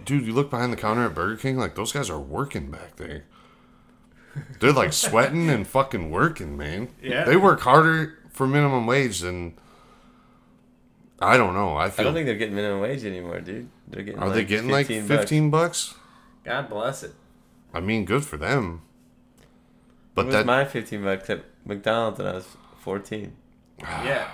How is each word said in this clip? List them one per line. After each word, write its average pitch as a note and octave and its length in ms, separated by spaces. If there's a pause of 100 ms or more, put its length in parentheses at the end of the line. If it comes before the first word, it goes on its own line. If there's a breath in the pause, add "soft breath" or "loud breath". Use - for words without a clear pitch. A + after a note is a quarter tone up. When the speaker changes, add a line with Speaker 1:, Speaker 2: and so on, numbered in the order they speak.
Speaker 1:
dude, C#3 200
you A2 80
look C#3 180
behind A#2+ 200
the A2+ 60
counter A2+ 280
at E2+ 100
Burger F#2 200
King, C3 220
like, F#2+ 180
those A2 160
guys C3+ 180
are D#2 100
working D2 500
back - 280
there. - 280 (1300 soft breath)
They're, C3 140
like, G#2 200
sweating D#3 560
and A2 180
fucking G#2 440
working, F#2 440
man. D#2 340 (120)
Speaker 2:
Yeah. C3 220
Speaker 1:
They C#3 120
work F#3+ 260
harder D#3 580 (100)
for - 180
minimum C#3 380
wage A#2+ 340
than F2 360 (1700 soft breath)
I G#2 160
don't G2+ 160
know. F#2 220
I D#2 100
Speaker 3:
I G2 60
Speaker 1:
feel A2 140
Speaker 3:
don't C#3+ 100
think D#3+ 100
they're A#2 100
getting G#2+ 200
minimum G2+ 260
wage B2 240
anymore, F2+ 360
dude. G#2+ 280 (180)
They're G2+ 160
getting, - 160
Speaker 1:
Are F#2+ 100
they G2+ 80
Speaker 3:
like, G#2 100
Speaker 1:
getting, A2 220
like, C#3 180
Speaker 3:
fifteen A2 200
bucks. C3+ 140
Speaker 1:
fifteen D3+ 280
bucks? E3 460 (480 loud breath)
Speaker 2:
God B2+ 260
bless A2+ 340
it. F2 100 (600)
Speaker 1:
I E2 60
mean, G#2 260
good B2+ 200
for D#2 120
them. F2 440 (1300)
But G2 100
Speaker 3:
What - 20
was B2+ 80
Speaker 1:
that A2 100
Speaker 3:
my B2+ 200
fifteen G#2+ 380
bucks F#2+ 260
at F2+ 140 (220)
McDonald's A2 520
when G2 100
I F#2 60
was F#2 140 (320)
fourteen? G2+ 540 (500)
Speaker 1:
Ah, - 200
Speaker 2:
Yeah. C3 300